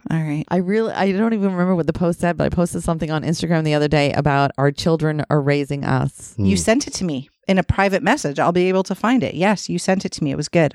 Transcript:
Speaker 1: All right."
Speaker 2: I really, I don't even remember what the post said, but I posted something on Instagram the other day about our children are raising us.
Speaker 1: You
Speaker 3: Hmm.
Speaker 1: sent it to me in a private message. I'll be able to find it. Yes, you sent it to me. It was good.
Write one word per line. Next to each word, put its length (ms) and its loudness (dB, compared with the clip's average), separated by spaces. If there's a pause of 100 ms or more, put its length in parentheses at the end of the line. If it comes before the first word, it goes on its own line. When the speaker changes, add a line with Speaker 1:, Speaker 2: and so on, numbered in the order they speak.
Speaker 1:
All 140 -2
right." 260 -4
Speaker 2:
I 100 0
really, 340 -2
I 180 0
don't 220 0
even 180 0
remember 240 0
what 140 0
the 40 0
post 280 -2
said, 160 0
but 80 0
I 40 0
posted 360 -2
something 260 -2
on 140 -4
Instagram 400 0
the 100 2
other 140 2
day 240 2
about 460 2
our 120 2
children 600 0
are 100 2
raising 440 0
us. 540 -2
Speaker 1:
You 180 4
Speaker 3:
Hmm. 60 0
Speaker 1:
sent 240 2
it 80 -12
to 100 -4
me 240 -4 (200)
in 100 2
a 60 2
private 400 0
message. 340 0
I'll 140 2
be 160 2
able 160 0
to 100 -6
find 300 0
it. 100 -4
Yes, 340 0
you 120 -4
sent 240 0
it 80 -8
to 100 -8
me. 80 0
It 60 -4
was 120 -4
good. 260 2